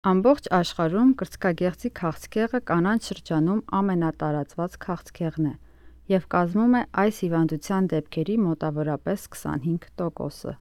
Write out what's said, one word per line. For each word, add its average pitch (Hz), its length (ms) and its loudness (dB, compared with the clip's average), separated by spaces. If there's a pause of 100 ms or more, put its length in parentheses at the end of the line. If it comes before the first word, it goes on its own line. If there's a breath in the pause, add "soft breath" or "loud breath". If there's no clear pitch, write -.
Ամբողջ 196 440 4 (120)
աշխարհում 180 600 2
կրծքագեղձի 180 760 -2
քաղցկեղը 220 640 -4 (120)
կանանց 185 380 2
շրջանում 175 520 0 (180)
ամենատարածված 165 960 -2 (100)
քաղցկեղն 160 640 -4
է 135 60 0 (600 soft breath)
և 185 120 2 (100)
կազմում 185 400 4
է 240 60 4 (220)
այս 214 200 0
հիվանդության 165 680 0
դեպքերի 160 420 -2 (120)
մոտավորապես 156 840 -2
քսանհինգ 156 540 -4 (140)
տոկոսը։ - 600 -6